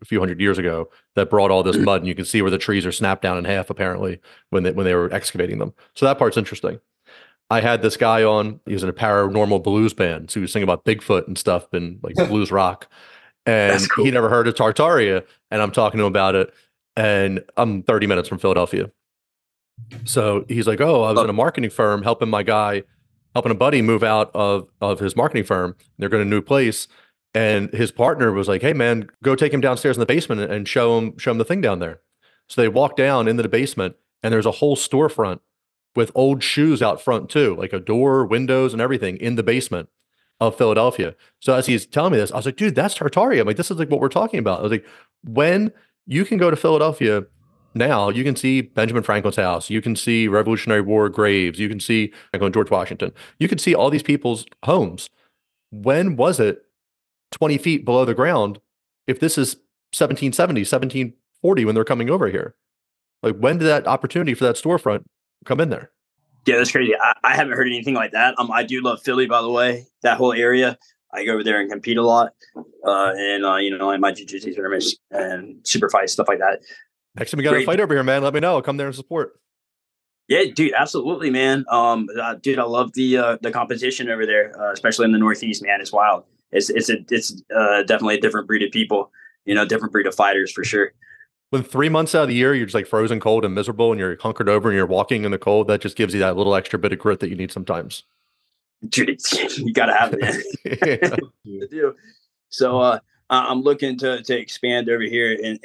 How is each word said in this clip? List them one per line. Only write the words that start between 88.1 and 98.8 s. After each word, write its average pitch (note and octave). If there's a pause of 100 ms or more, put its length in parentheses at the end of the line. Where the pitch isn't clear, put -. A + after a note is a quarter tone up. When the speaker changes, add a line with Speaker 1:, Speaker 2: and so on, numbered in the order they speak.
Speaker 2:
a G2+
different G#2+
breed G#2
of G2
people, G#2+ (360)
you G2+
know, G#2
different A2
breed G2+
of F#2+
fighters G2
for F#2
sure. G#2 (580)
Speaker 1:
When C3
three C#3
months D#3+
out D#3
of C3+
the B2
year, B2+
you're A#2+
just, G2+
like, G#2
frozen A2+
cold A2
and F#2+
miserable, G#2+
and G#2+
you're F#2
hunkered A2
over G#2+
and G2+
you're F#2+
walking G2+
in G2+
the G2
cold, G#2
that G#2
just -
gives G#2
you G2+
that F#2+
little G2+
extra F#2+
bit G2
of F#2+
grit G2+
that F2
you F#2+
need F#2
sometimes. - (840)